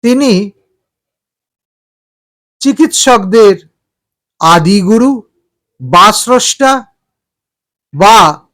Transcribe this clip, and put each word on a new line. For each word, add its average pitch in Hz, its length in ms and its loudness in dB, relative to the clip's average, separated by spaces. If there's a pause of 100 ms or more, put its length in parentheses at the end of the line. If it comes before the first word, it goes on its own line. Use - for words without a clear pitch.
তিনি 233 480 -2 (2000)
চিকিৎসকদের 220 1080 0 (720)
আদিগুরু 196 840 0 (580)
বা 175 320 2
স্রষ্টা 254 720 -4 (1080)
বা 180 600 2